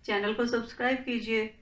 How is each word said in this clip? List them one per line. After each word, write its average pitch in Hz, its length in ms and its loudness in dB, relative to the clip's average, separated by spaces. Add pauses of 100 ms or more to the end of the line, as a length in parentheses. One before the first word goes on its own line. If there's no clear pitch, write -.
चैनल 208 300 0
को 240 120 2
सब्सक्राइब 240 580 0
कीजिए। 220 420 0 (160)